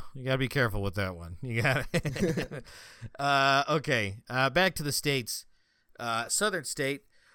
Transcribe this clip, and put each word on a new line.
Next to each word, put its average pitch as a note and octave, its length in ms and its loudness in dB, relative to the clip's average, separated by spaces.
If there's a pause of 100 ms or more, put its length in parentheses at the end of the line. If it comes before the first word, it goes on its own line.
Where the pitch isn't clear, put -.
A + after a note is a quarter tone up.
(160)
you C3 80 -12
gotta C3 160 2
be C3 80 0
careful A2+ 340 2
with G2 140 -2
that F#2 220 -2
one. E2+ 240 -10
You A#2 200 -2
gotta. C#3 1040 0 (260)
<laughs> - 300 -14
Uh, C#3 500 4
okay, B2 460 0 (140)
uh, C3 200 2
back F3 260 4
to D#3+ 80 -4
the D3 100 -2
States. - 520 -2 (540)
Uh, A#2 300 -2
Southern F#3+ 340 0
state. C#3 380 -2 (340)